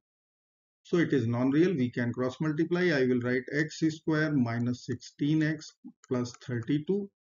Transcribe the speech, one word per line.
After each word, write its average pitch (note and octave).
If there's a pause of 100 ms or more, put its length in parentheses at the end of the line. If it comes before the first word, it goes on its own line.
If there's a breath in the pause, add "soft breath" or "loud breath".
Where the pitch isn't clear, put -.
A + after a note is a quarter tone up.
(840)
So -
it D#3
is A#2+
non-real, C#3
we B2
can A#2+
cross B2+
multiply. E3
I C3
will B2
write B2 (120)
x D#3
square D#3
minus A#2+
sixteen D3+
x D#3 (360)
plus B2 (120)
thirty-two D3+ (160)